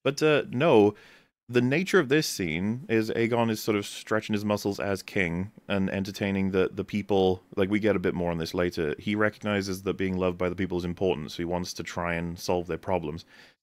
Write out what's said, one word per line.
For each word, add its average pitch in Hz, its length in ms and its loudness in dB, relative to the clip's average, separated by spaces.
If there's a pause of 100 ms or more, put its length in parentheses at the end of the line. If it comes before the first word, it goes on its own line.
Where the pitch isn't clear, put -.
But, 143 180 0
uh, 151 300 4
no. 120 420 6 (540)
The 123 140 4
nature 170 380 4
of 135 80 0
this 151 180 2
scene 98 640 -2
is 113 220 2
Aegon 117 420 0
is 107 100 -4
sort 110 140 2
of 101 100 -2
stretching - 460 -4
his 104 120 0
muscles 104 360 0
as 98 200 -2
king 90 520 -2 (160)
and 95 220 0
entertaining 98 600 -2
the, 92 240 2
the 98 80 -4
people. 95 580 2 (140)
Like, 98 160 0
we 104 80 2
get 101 160 4
a 95 60 0
bit 90 160 0
more 87 160 -2
on 82 60 -2
this 80 140 -4
later. 87 460 0
He 104 160 -4
recognizes 101 720 -2
that 90 120 -2
being 92 200 -2
loved 90 220 0
by 90 100 0
the 90 80 -4
people 90 200 -4
is 87 80 -2
important, 87 460 -2
so - 60 -14
he 85 80 -6
wants 87 300 -4
to 87 100 -10
try 87 300 -4
and 85 220 -6
solve 90 300 -2
their 82 120 -4
problems. 85 460 -4 (380)